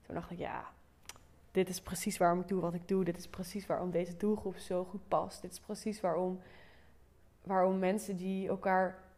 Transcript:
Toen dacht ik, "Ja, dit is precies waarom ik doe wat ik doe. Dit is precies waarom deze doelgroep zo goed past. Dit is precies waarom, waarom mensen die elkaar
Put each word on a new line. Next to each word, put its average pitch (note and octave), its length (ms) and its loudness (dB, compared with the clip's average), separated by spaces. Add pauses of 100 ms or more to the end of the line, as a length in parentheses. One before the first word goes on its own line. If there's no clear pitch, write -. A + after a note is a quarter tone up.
Toen - 140 -12
dacht E3+ 160 -6
ik, F3 60 -10
"Ja, - 340 -8 (800)
dit F#3 180 4
is F#3 120 -6
precies - 360 -4
waarom F3 220 6
ik F3+ 80 -4
doe F#3 140 0
wat E3+ 120 -2
ik F3 140 -6
doe. F#3+ 160 4
Dit E3+ 140 0
is - 100 -14
precies F#3+ 380 -8
waarom F3+ 260 0
deze E3+ 260 0
doelgroep G#3 400 0
zo F3+ 260 -2
goed F#3+ 240 -8
past. F#3 340 0
Dit F3+ 100 -10
is - 80 -14
precies G#3 420 -6
waarom, F#3 380 0 (1040)
waarom F#3+ 360 4
mensen F#3+ 380 2
die F#3+ 300 -2
elkaar F#3 600 2 (100)